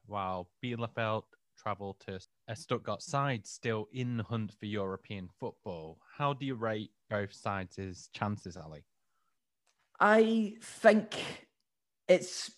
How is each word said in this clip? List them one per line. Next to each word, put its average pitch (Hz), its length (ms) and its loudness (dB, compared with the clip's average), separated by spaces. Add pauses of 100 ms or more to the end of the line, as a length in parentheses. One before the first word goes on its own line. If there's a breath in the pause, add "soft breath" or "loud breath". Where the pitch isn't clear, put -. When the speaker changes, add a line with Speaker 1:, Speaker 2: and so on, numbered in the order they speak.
Speaker 1:
while 92 420 -4 (160)
Bielefeld 113 580 -4 (340)
travel 98 400 -8 (100)
to 95 120 -8 (300)
a 113 80 -6
Stuttgart 110 460 -4
side 139 440 -2
still 110 460 -4
in 123 240 -4
the 113 80 -2
hunt 110 340 -4
for 107 80 -10
European 98 640 -6 (100)
football. 85 600 -10 (180)
How 143 160 0
do 135 120 -6
you 135 100 -2
rate 110 360 -2 (180)
both 101 240 -2
sides' 95 800 -6
chances, 101 440 -4
Ali? 78 280 -16 (1160)
Speaker 2:
I 220 600 6
think - 540 4 (920)
it's - 500 4